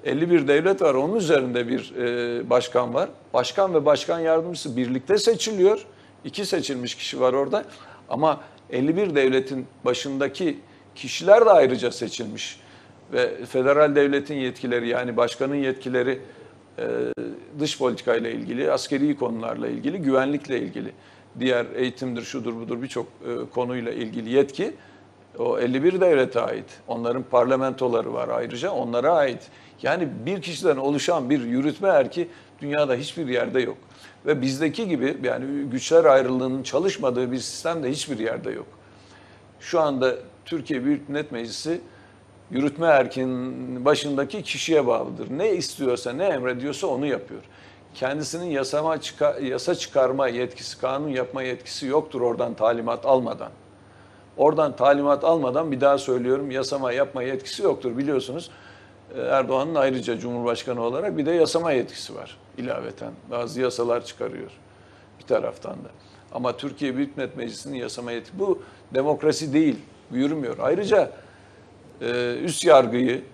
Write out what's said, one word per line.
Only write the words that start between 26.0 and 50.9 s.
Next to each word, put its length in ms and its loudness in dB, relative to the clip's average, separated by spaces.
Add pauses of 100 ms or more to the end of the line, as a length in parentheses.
devlete 400 4
ait. 240 -6 (220)
Onların 360 -2
parlamentoları 880 2
var 160 -4
ayrıca, 420 -4
onlara 420 0
ait. 280 2 (400)
Yani 260 0 (180)
bir 160 -4
kişiden 360 0
oluşan 520 0
bir 120 2
yürütme 480 0
erki 380 2 (340)
dünyada 340 0
hiçbir 320 -8
yerde 340 0
yok. 160 -4 (480)
Ve 160 0
bizdeki 460 -2
gibi 360 -2
yani 460 -4
güçler 360 4
ayrılığının 580 4
çalışmadığı 680 -2
bir 60 -4
sistem 460 -6
de 80 -2
hiçbir 280 -6
yerde 320 -4
yok. 160 -10 (920)
Şu 200 -2
anda 360 2 (300)
Türkiye 400 -4
Büyük 240 0
Millet 220 -6
Meclisi 500 -6 (680)
yürütme 360 -2
erkinin 1000 0
başındaki 580 0
kişiye 440 0
bağlıdır. 420 -2
Ne 220 0
istiyorsa, 640 -2
ne 120 -2
emrediyorsa 600 -2
onu 180 -2
yapıyor. 360 -6 (540)
Kendisinin 500 -6
yasama 560 -2
çıka-, 380 -2
yasa 360 -2
çıkarma 520 2
yetkisi, 540 -6
kanun 280 -2